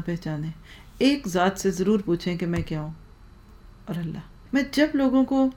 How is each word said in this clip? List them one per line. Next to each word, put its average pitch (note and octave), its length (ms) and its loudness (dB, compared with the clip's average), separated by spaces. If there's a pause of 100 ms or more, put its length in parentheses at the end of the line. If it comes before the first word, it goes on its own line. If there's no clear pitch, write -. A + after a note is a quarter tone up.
پہچانیں، D#3+ 440 -6 (480)
ایک C#4 300 2
ذات F#3 320 2
سے F#3+ 100 0
ضرور F#3+ 300 2
پوچھیں F3 360 -2
کہ F3 100 -4
میں E3+ 160 0
کیا D#3 180 -4
ہوں۔ D#3 120 -8 (960)
اور E3 80 -6
اللہ، E3 240 -6 (340)
میں C4+ 100 2 (100)
جب D4 220 4
لوگوں C4 300 4
کو C4+ 320 2